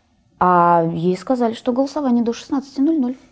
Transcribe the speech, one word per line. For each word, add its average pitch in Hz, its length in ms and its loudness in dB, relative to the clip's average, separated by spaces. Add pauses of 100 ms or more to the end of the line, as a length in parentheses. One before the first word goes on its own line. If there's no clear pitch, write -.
(400)
А 175 540 4
ей 175 240 -2
сказали, 240 380 -2
что 247 180 -4
голосование 269 500 0
до 233 80 -2
шестнадцати 277 480 -6
ноль 311 220 0
ноль. 254 160 -4 (140)